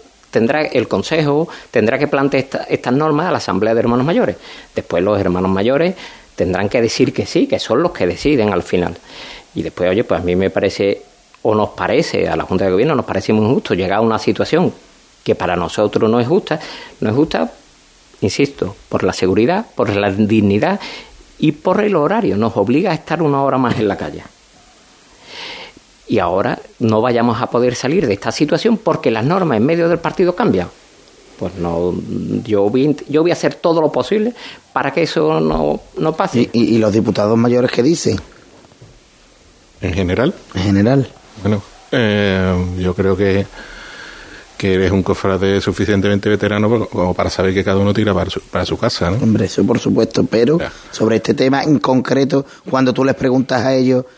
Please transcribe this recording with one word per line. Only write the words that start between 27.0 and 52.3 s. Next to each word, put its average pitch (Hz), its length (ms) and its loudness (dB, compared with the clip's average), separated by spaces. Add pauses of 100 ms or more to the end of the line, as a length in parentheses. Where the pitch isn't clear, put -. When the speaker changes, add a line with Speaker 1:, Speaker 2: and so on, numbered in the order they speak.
Speaker 1:
vayamos 117 420 0
a 117 80 0
poder 120 240 0
salir 156 320 0
de 104 80 0
esta - 160 -4
situación 214 480 0
porque 156 320 0
las 110 140 0
normas 165 320 2
en 110 100 2
medio 170 220 0
del 170 100 0
partido 175 380 0
cambian. 95 320 0 (680)
Pues 92 180 -8
no, 87 360 -2 (520)
yo 104 260 2
voy 127 160 2
int-, 147 220 -2
yo 147 140 2
voy 170 80 2
a 160 40 2
hacer 147 220 -2
todo 170 240 2
lo 151 100 2
posible 214 420 0 (400)
para 135 200 -2
que 165 100 0
eso 156 380 0
no, 156 400 0 (180)
no 160 180 -2
pase. 147 360 0
Speaker 2:
¿Y, 120 80 2
y, 113 160 4
y - 20 4
los 107 140 4
diputados 104 440 2
mayores 123 360 2
qué 120 100 0
dicen? 131 360 0 (1600)
Speaker 3:
¿En 92 120 -4
general? 95 400 0 (220)
Speaker 2:
En 92 80 -4
general. 104 460 4 (340)
Speaker 3:
Bueno, 101 200 0 (300)
eh, 101 640 2 (240)
yo 90 160 0
creo 95 220 0
que, 98 280 2 (1120)
que 98 180 0
eres 92 180 2
un 95 100 2
cofrade 98 580 0
suficientemente 101 680 0
veterano 104 420 0
pa-, 110 160 0
como 90 280 -2
para 90 160 -2
saber 95 220 0
que 92 120 0
cada 95 140 0
uno 101 140 2
tira 101 220 0
para 90 160 0
su, - 100 -6
para - 240 -4
su - 140 -4
casa, 90 320 -2
¿no? 98 80 0
Speaker 2:
Hombre, 110 280 2
eso - 200 0
por 117 140 2
supuesto, - 440 0
pero 120 340 2
Speaker 3:
Ya. - 140 -6 (200)
Speaker 2:
sobre 113 240 2
este 110 180 0
tema 131 300 2
en 143 160 4
concreto, 135 640 2 (240)